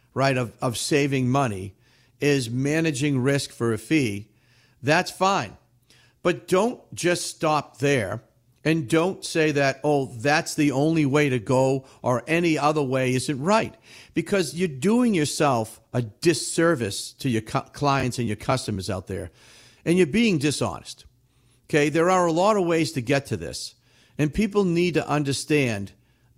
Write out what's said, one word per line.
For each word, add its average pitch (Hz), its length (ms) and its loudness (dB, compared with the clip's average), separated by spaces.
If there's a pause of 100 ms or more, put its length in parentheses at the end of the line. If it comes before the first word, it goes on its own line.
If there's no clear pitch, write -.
(140)
right, 131 240 0
of, 120 240 -4
of 127 160 -2
saving 139 520 0
money 107 440 -2 (480)
is 139 280 0
managing 143 720 -2
risk 139 320 0
for 117 220 -2
a 104 40 -2
fee, 107 520 -2 (540)
that's 165 260 2
fine. 170 480 -2 (640)
But 170 260 -2
don't 208 320 0 (140)
just 175 340 -2
stop - 520 -2
there. 123 420 0 (440)
And 156 240 0
don't 165 340 0
say 156 300 0
that, 139 320 0
"Oh, 143 220 2
that's 143 480 -2
the 147 180 2
only 151 320 2
way 143 240 2
to 127 100 0
go 135 460 0 (160)
or 120 260 0
any 165 300 2
other 151 260 2
way 127 300 0
isn't 127 280 -2
right." 202 320 0 (400)
Because 165 400 -2
you're 180 140 -2
doing 208 460 2
yourself 143 680 0 (140)
a 123 80 0
disservice 147 1160 0
to 139 100 -4
your 110 120 0
cu-, 131 200 -4 (100)
clients 135 480 -2
and 117 80 -2
your 104 80 -4
customers 104 540 -4
out 95 180 -6
there. 90 240 -8 (540)
And 170 120 2
you're 180 100 4
being 196 320 2
dishonest. 123 680 -4 (640)
Okay? 147 180 2
There 165 220 2
are 185 160 4
a 165 80 2
lot 202 240 2
of 185 80 0
ways 165 260 0
to 135 100 -4
get 135 260 0
to 107 100 -4
this. 78 380 -10 (420)
And 143 160 0
people 202 320 0
need 175 300 2
to 156 120 0
understand 139 840 -2 (440)